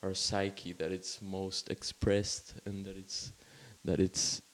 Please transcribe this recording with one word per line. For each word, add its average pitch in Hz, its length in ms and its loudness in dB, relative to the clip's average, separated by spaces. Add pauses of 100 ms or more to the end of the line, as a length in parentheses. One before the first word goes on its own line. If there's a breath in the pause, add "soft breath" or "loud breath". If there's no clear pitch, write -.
our 95 100 0
psyche 98 600 0
that 80 200 -2
it's - 280 -6
most 95 480 -4
expressed, - 840 2 (120)
and 98 200 -6
that 95 100 -10
it's, - 380 -8 (500 loud breath)
that 80 160 4
it's - 420 4 (120)